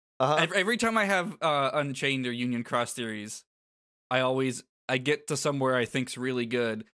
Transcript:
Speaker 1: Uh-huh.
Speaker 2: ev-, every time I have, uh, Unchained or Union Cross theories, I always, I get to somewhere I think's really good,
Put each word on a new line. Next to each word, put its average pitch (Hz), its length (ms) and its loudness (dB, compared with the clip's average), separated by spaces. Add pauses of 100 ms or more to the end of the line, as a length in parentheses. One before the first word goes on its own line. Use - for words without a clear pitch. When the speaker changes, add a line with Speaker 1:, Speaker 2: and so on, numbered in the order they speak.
(180)
Speaker 1:
Uh-huh. 139 180 4
Speaker 2:
ev-, 165 160 2
every 196 240 2
time 226 220 2
I 208 80 2
have, 196 340 0
uh, 143 340 2
Unchained 139 520 0
or 123 60 -2
Union 120 320 -2
Cross 120 300 -2
theories, 107 500 -8 (680)
I 131 100 2
always, 131 420 0 (260)
I 131 100 2
get 147 300 0
to 151 80 -2
somewhere 135 400 2
I 123 80 2
think's 123 340 -4
really 123 280 -2
good, 113 380 -2 (100)